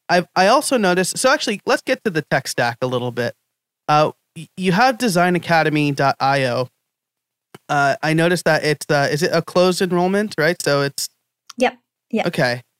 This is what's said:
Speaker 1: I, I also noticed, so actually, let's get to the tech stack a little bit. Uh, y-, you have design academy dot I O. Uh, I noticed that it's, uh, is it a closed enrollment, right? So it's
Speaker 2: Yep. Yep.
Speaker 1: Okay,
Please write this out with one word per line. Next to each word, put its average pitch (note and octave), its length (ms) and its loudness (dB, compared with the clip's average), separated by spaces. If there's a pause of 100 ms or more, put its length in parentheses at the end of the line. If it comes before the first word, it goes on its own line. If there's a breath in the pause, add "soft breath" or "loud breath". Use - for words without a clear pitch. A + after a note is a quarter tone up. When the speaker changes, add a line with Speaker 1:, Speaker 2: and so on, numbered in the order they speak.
Speaker 1:
I, F3 180 0 (100)
I F#3 120 4
also C#4 280 2
noticed, F#3 400 0
so B3+ 160 2
actually, A#3 320 -4
let's B3 180 0
get - 220 -4
to A3 60 -2
the D#3 120 -2
tech C#3 240 -4
stack A#2+ 360 -2
a B2+ 40 -2
little B2 240 -4
bit. A#2+ 240 -4 (540)
Uh, D3+ 240 2 (240)
y-, D#3 100 -16 (100)
you F#3 160 0
have A#3 260 2
design F3+ 360 2
academy D#3 560 0
dot C#3 300 0
I C3+ 240 0
O. B2 240 -2 (1000)
Uh, C#3+ 340 0
I D#3 100 0
noticed E3 320 2
that D#3 180 2
it's, D3+ 280 -2
uh, C#3 200 2
is D3 120 -2
it F3+ 100 0
a E3 80 2
closed F3+ 400 0
enrollment, F#3 560 0
right? D#3+ 240 0
So C#3+ 220 0
it's - 260 -6 (480)
Speaker 2:
Yep. A#3+ 220 -2 (320)
Yep. G#3+ 160 -4
Speaker 1:
Okay, B2 360 -2 (180)